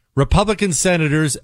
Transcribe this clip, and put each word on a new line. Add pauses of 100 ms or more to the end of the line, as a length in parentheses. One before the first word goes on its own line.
(140)
Republican
senators